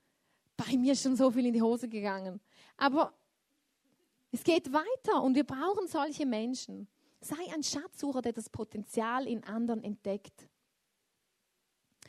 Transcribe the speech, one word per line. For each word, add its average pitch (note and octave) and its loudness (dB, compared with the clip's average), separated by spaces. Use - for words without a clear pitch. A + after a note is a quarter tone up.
Bei A#3 0
mir B3+ 6
ist - 0
schon C4 2
so B3 6
viel B3 2
in A#3+ 2
die A3+ 4
Hose A#3 2
gegangen. G3+ -4
Aber C#4 4
es A#3+ -6
geht D#4+ 2
weiter F4 0
und C4 4
wir C#4 4
brauchen F4 -2
solche D4 -2
Menschen. A3 -4
Sei E4 -8
ein D#4 -4
Schatzsucher, C#4+ -6
der A#3 -2
das A3+ -10
Potenzial A3+ -4
in A3+ -4
anderen A3+ -4
entdeckt. - -8